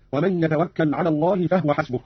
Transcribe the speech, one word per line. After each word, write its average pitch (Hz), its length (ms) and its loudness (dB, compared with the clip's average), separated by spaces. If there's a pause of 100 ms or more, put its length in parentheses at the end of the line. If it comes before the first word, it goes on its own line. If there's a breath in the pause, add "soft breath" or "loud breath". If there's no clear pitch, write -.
(120)
ومن 170 320 0
يتوكل 160 500 0
على 156 160 0
الله 165 380 0
فهو 160 260 0
حسبه. 143 320 -2